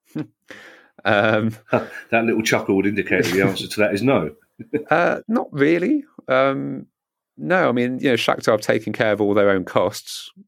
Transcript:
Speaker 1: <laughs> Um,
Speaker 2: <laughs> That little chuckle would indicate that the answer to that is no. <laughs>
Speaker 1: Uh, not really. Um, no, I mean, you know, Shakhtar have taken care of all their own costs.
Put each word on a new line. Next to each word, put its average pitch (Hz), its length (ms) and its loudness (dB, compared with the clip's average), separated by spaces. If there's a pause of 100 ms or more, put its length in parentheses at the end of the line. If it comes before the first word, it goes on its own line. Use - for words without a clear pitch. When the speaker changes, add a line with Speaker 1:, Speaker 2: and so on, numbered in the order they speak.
(160)
Speaker 1:
<laughs> 151 100 -8 (760)
Um, 110 600 2
Speaker 2:
<laughs> - 80 -6
That - 540 -2
little 110 160 0
chuckle 110 360 0
would 98 100 2
indicate 98 380 0
that 85 80 -2
the 95 100 2
answer 95 240 -2
to 107 140 -10
that 101 120 2
is 101 80 -2
no. 110 340 0 (220)
<laughs> - 320 -8
Speaker 1:
Uh, 165 380 0
not 226 240 -2
really. 170 540 0 (240)
Um, 135 580 -2 (500)
no, 156 300 0
I 123 60 2
mean, 123 260 -2
you 143 100 0
know, 120 60 4
Shakhtar - 380 0
have 110 80 0
taken 110 320 -2
care 107 180 0
of 101 80 0
all 101 140 2
their 101 160 4
own 95 160 0
costs. - 640 -4 (160)